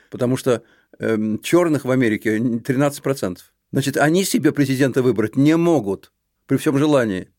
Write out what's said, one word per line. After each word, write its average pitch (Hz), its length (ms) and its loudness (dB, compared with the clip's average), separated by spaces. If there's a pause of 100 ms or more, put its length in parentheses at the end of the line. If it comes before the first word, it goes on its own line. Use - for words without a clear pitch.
Потому 123 280 -2
что, 117 260 -2 (360)
эм, 110 400 -2
чёрных 170 460 0
в 127 60 -2
Америке 117 680 0
тринадцать 143 420 -2
процентов. 135 520 -6 (180)
Значит, 135 260 -2
они 160 260 2
себе 151 280 0
президента 135 500 0
выбрать 107 340 0
не 147 220 4
могут 139 560 -2 (320)
при 135 120 0
всём 139 200 0
желании. 127 600 0